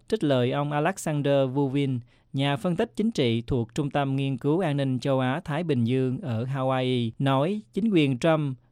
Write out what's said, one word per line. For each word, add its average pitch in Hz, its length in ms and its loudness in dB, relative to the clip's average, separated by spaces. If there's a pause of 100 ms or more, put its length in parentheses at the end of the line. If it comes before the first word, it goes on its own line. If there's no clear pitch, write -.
trích 220 160 -2
lời 131 280 2
ông 143 200 -2
Alexander 147 800 0
Vuvin, 135 460 0 (340)
nhà 139 240 0
phân 175 200 -2
tích - 200 -2
chính 226 140 0
trị 117 360 0
thuộc 117 280 -2
Trung 143 160 -2
tâm 139 260 0
Nghiên 135 220 -2
cứu 151 220 0
An 151 160 0
ninh 135 220 0
châu 131 220 0
Á-Thái 143 440 -2
Bình 131 200 0
Dương 131 340 0
ở 120 260 -4
Hawaii, 127 720 0
nói 143 440 0 (100)
chính 214 180 0
quyền 143 280 2
Trump 151 380 0 (160)